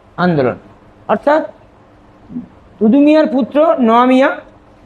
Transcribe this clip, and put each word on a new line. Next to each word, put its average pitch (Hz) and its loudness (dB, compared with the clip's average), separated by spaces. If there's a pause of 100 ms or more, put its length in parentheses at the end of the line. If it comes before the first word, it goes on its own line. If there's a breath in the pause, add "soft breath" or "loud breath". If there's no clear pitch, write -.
(180)
আন্দোলন, 147 -2 (520)
অর্থাৎ 285 -2 (1300)
দুদু 226 2
মিয়ার 302 2
পুত্র 294 -2
নোয়া 240 2
মিয়া, 262 0 (480)